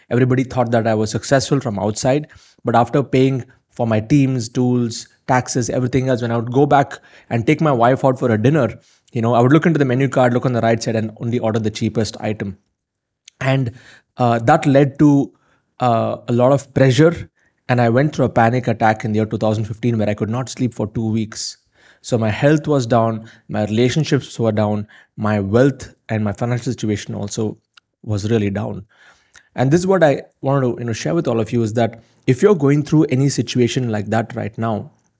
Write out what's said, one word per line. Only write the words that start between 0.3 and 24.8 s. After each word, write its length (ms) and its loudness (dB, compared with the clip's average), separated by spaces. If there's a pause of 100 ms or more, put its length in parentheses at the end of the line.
thought 280 -4
that 140 0
I 80 0
was 160 -2
successful 500 0
from 180 -6
outside, 500 -2 (360)
but 120 0
after 260 2
paying 420 0 (260)
for 180 -4
my 100 2
teams, 500 0
tools, 600 -2 (180)
taxes, 420 0
everything 400 -2
else, 140 -2
when 80 -4
I 60 -2
would 160 -4
go 140 4
back 280 2 (340)
and 180 -2
take 140 2
my 120 2
wife 320 2
out 160 2
for 100 0
a 100 2
dinner, 280 2 (440)
you 80 -4
know, 140 0
I 60 4
would 120 6
look 140 4
into 120 2
the 60 2
menu 240 0
card, 240 2
look 140 -2
on 60 -2
the 80 -2
right 220 0
side 140 -4
and 200 -4
only 220 -4
order 200 -2
the 120 -2
cheapest 500 -4
item. 360 -8 (840)
And, 320 -2 (440)
uh, 240 2
that 240 4
led 360 2
to, 320 4 (480)
uh, 380 0 (100)
a 40 0
lot 200 4
of 200 -2
pressure. 580 4 (400)
And 120 2
I 80 2
went 260 0
through 80 0
a 60 0
panic 360 2
attack 380 0
in 80 -2
the 60 0
year 80 0
two 100 -6
thousand 300 -2
fifteen 320 -4
where 100 0
I 60 -2
could 160 -4
not 180 -4
sleep 240 -4
for 140 -6
two 200 -6
weeks. 520 -6 (420)
So 160 -4
my 140 0
health 360 2
was 200 0
down, 420 0 (200)
my 180 -2
relationships 720 0
were 120 0
down, 360 -2 (280)